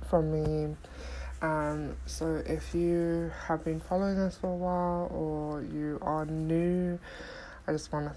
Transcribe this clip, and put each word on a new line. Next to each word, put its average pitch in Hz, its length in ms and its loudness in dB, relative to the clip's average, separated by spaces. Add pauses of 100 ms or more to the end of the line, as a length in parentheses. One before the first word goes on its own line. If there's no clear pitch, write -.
(100)
from 156 220 6
me. 151 420 2 (680)
Um, 156 560 0 (100)
so 160 380 -2
if 160 300 -2
you 170 560 4 (160)
have 160 160 2
been 160 160 0
following 190 400 2
us 185 180 2
for 185 120 -2
a 180 80 0
while 180 580 2
or 151 480 -2
you 151 400 -2
are 156 240 2
new, 170 720 2 (720)
I 156 40 2
just 151 200 -4
wanna 147 240 -2